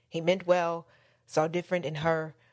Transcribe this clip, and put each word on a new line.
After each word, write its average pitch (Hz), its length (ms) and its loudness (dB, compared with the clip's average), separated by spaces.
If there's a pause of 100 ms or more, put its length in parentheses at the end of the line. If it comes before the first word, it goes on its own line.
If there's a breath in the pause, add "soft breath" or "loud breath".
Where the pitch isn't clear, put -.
(100)
He 165 100 -6
meant 180 260 0
well, 170 400 2 (380 soft breath)
saw 156 240 0
different 175 380 -2
in 156 100 -6
her, 160 380 0 (180 soft breath)